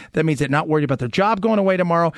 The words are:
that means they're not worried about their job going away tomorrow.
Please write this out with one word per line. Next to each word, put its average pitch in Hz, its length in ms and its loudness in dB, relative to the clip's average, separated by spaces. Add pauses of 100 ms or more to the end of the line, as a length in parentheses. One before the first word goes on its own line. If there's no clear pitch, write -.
(140)
that 160 100 0
means 156 160 0
they're 143 80 -2
not 147 200 0
worried 151 160 2
about 135 140 -2
their 123 100 -4
job 196 320 0
going 220 200 0
away 190 160 2
tomorrow. 170 420 2